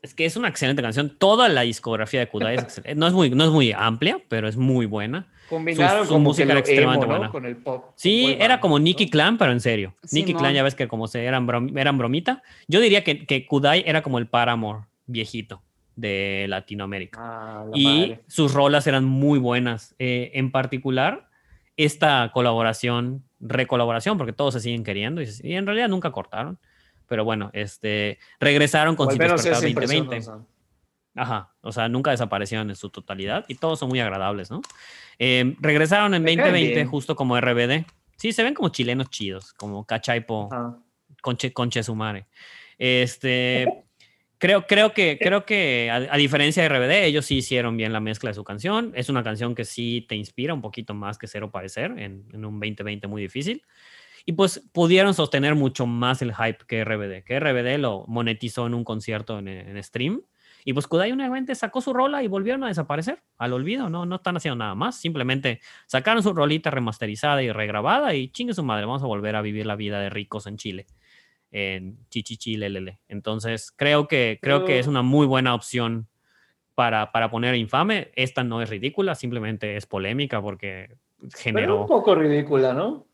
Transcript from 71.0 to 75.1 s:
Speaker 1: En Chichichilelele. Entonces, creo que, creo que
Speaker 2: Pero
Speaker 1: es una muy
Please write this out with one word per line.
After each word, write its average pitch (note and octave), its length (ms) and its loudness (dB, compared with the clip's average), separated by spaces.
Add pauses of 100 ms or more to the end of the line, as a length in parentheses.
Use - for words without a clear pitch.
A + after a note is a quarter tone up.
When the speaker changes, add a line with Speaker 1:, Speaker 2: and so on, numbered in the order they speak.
Speaker 1:
En F#2+ 460 -6 (140)
Chichichilelele. G#2 880 -8 (100)
Entonces, G#2+ 680 -8
creo D3 340 2
que, A#2+ 340 0
creo C#3 180 4
que E3 120 0
Speaker 2:
Pero B2+ 80 2
Speaker 1:
es B2 80 0
una C#3 120 0
muy C#3 260 4